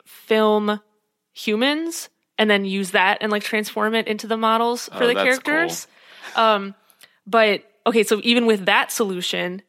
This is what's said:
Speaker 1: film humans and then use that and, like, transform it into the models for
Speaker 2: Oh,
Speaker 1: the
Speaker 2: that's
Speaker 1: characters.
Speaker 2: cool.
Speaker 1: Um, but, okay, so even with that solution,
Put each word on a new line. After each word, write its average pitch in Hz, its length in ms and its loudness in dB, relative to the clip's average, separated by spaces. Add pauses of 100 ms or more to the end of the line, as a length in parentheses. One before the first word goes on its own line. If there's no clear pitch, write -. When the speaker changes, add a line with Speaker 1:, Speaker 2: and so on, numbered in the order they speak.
Speaker 1:
film 214 720 0 (540)
humans 294 760 -4 (280)
and 214 140 6
then 196 140 4
use 190 260 -2
that 196 300 2
and, 214 100 -2
like, 208 120 -2
transform 214 520 -4
it 220 120 -2
into 214 200 -6
the 220 100 -2
models 226 520 0
for - 160 -4
Speaker 2:
Oh, - 20 2
Speaker 1:
the 240 80 2
Speaker 2:
that's 196 80 0
Speaker 1:
characters. 302 640 -2 (480)
Speaker 2:
cool. 226 80 2
Speaker 1:
Um, 196 320 0 (500)
but, 214 380 2 (240)
okay, 220 160 2
so 214 200 0
even 233 220 2
with 208 200 2
that 208 260 2
solution, 180 760 -4